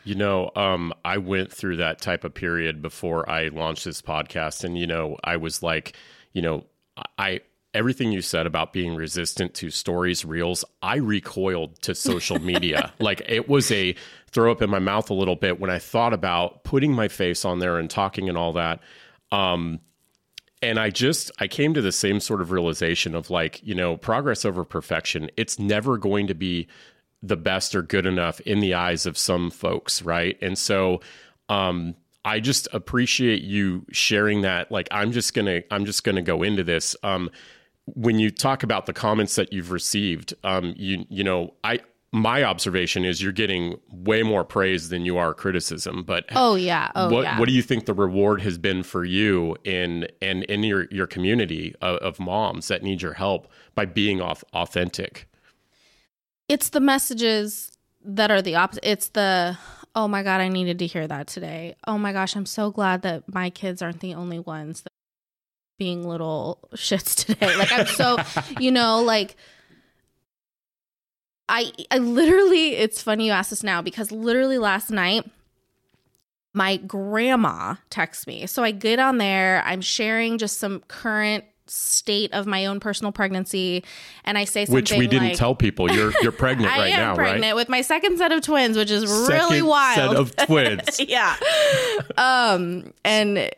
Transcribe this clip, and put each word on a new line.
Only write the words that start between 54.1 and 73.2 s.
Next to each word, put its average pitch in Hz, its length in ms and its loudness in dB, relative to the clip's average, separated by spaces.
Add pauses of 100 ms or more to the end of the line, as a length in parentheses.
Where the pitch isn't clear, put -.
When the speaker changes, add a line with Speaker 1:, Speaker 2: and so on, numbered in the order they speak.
Speaker 1:
au-, 85 140 -4 (180)
authentic? 87 760 -4 (1200)
Speaker 2:
It's - 220 0
the 294 100 2
messages 226 920 0 (320)
that 208 260 2
are 196 120 6
the 185 120 -2
opposite. 190 340 2
It's 202 200 0
the, 185 500 2 (380)
"Oh 220 100 2
my 202 160 0
God, 190 180 2
I 185 80 2
needed 180 300 0
to 175 80 -2
hear 170 220 -4
that 147 180 -8
today. 165 480 -12 (120)
Oh 214 120 -2
my 208 140 -2
gosh, 190 240 -2
I'm 202 100 -6
so 208 240 -2
glad 190 320 0
that 175 320 -6
my 185 160 -2
kids 185 320 -8
aren't 170 180 -8
the 185 140 -8
only 175 240 -8
ones 160 440 -12
that - 100 -18 (840)
being 175 280 -4
little 160 540 -4 (100)
<laughs> - 40 -16
shits - 420 -2 (100)
today." 196 300 4
Like, 196 160 4
I'm 233 140 4
so, 247 320 2 (200)
Speaker 1:
<laughs> 240 220 -6
Speaker 2:
you 254 100 4
know, 233 320 4
like, 220 320 2 (2250)
I, 233 240 -2 (180)
I 262 80 4
literally, 320 800 6
it's - 260 0
funny 220 240 0